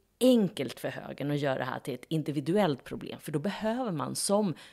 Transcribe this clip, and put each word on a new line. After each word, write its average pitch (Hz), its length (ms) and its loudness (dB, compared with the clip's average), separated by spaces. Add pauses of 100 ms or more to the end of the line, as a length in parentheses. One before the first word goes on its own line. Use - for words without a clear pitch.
(200)
enkelt 214 600 4
för 143 80 -4
högern 139 420 -6
att 147 80 0
göra 139 200 0
det 131 60 -2
här 127 140 -2
till 131 160 -6
ett 123 140 -10
individuellt 156 760 0
problem, - 360 -10
för - 120 -10
då 151 60 2
behöver 214 540 -2
man 135 240 -2
som 202 380 2 (180)